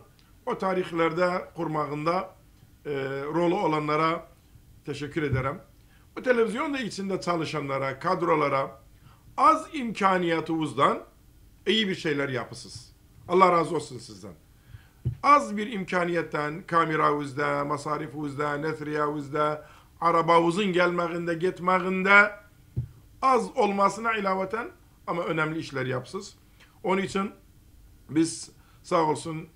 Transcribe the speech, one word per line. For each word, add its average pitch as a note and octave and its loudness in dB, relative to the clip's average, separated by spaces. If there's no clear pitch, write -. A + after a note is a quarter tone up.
o - -4
tarihlerde F3+ 0
kurmağında, D#3 -2
e, D3 -6
rolü F3 2
olanlara D#3+ 0
teşekkür C#3+ -6
ederim. C3+ -2
Bu D#3+ -10
televizyon B3 2
da C4+ -4
içinde F#3+ -6
çalışanlara, C#3 -2
kadrolara D#3 0
az D#4 4
imkaniyatımızdan E3+ 0
iyi A3 2
bir F#3 -2
şeyler C#3+ -2
yapısız. - -10
Allah F3+ 6
razı E3 2
olsun B2+ -8
sizden. G2 -16
Az B3 4
bir G#3+ -4
imkaniyetten, E3+ -2
kameramızda, D3 0
masarifimizda, D3 -4
nefriyemizde, D3+ -2
arabamızın E3+ 4
gelmeğinde, F3 0
gitmeğinde F#3 4
az B3 2
olmasına G3+ 2
ilaveten G3 -2
ama E3+ -2
önemli D#3+ -2
işler C3 -4
yapsız. B2+ -8
Onun F#3+ 0
için G3 -4
biz D#3+ -2
sağ E3+ 0
olsun, D#3 -4